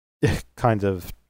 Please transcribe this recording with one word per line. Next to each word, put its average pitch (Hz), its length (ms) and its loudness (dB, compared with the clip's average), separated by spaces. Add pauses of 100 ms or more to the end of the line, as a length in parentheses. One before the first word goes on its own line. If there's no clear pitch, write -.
(220)
<laughs> - 340 0
kind 110 280 0
of 95 280 -2 (180)